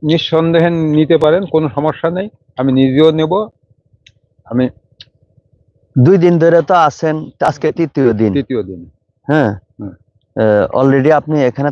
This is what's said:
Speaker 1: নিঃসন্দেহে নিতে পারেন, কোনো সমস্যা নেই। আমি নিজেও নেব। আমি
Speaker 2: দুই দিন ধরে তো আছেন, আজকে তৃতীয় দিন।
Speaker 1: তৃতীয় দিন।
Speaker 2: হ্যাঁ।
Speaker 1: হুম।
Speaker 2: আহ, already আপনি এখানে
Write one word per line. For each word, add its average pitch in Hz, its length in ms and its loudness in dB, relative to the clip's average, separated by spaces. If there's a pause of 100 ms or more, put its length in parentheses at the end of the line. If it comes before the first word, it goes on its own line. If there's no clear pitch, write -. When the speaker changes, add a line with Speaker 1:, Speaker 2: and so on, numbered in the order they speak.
Speaker 1:
নিঃসন্দেহে 165 680 0
নিতে 156 480 0
পারেন, 160 280 0
কোনো 160 280 -2
সমস্যা 151 360 -4
নেই। 185 180 -8 (280)
আমি 131 160 -2
নিজেও 135 380 2
নেব। 160 380 -2 (960)
আমি 123 240 -4 (1300)
Speaker 2:
দুই 165 200 4
দিন 175 200 2
ধরে 165 240 4
তো 185 120 0
আছেন, 156 560 -2 (160)
আজকে 156 260 -4
তৃতীয় 143 400 0
দিন। 107 200 0
Speaker 1:
তৃতীয় 127 300 -4
দিন। 92 280 -14 (380)
Speaker 2:
হ্যাঁ। 131 300 0 (220)
Speaker 1:
হুম। 104 80 -12
Speaker 2:
আহ, 107 960 -2
already 139 300 2
আপনি 147 300 -2
এখানে 139 280 -2